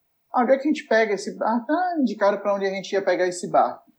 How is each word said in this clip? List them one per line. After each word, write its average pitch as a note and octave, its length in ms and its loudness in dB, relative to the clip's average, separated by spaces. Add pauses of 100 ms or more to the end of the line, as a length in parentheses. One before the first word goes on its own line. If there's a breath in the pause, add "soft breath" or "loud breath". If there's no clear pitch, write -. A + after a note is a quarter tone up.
(320)
Ah, B3 120 2
onde A#3+ 80 2
é C#4 60 6
que C#4+ 100 -4
a D#4 40 2
gente - 140 -2
pega A3 300 2
esse F#3 200 -10
barco? A3+ 360 -2
Ah, F4 280 0
indicaram G#3 380 2
pra G3+ 160 -2
onde G3 140 -2
a - 20 0
gente F#3+ 240 -6
ia G3 80 2
pegar F3+ 260 0
esse F3+ 220 -6
barco. - 500 0